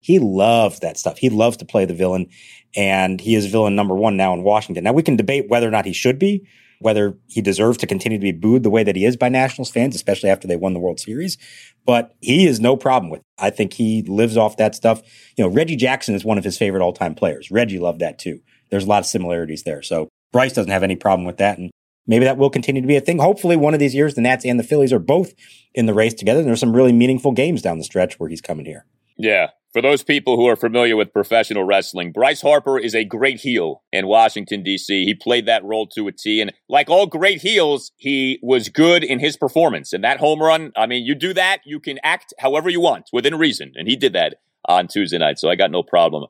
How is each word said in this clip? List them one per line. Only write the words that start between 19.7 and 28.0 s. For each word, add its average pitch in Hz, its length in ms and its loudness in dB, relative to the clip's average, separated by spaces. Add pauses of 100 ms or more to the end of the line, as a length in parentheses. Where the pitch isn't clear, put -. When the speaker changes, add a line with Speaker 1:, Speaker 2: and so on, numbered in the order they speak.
Speaker 1:
So 80 260 -4 (240)
Bryce 127 200 2
doesn't 98 180 -2
have 95 140 0
any 95 100 0
problem 90 320 0
with 90 120 -10
that, 98 200 0
and 90 140 -12 (320)
maybe 117 200 4
that 131 120 2
will 139 140 2
continue 135 320 -2
to 127 60 -4
be 147 80 4
a 135 40 2
thing. 170 180 -2
Hopefully 175 380 2
one 151 180 2
of 147 60 0
these 139 140 2
years, 147 200 2
the 123 60 -4
Nats 127 240 0
and 123 140 0
the 117 60 -2
Phillies 139 280 2
are 120 60 2
both 160 360 0 (400)
in 120 120 0
the 110 80 0
race 110 200 2
together, 113 260 0
and 151 80 -2
there's 117 120 0
some 117 140 0
really 127 180 6
meaningful 123 380 2
games 131 320 0
down 82 160 -4
the 78 60 -10
stretch 90 340 -2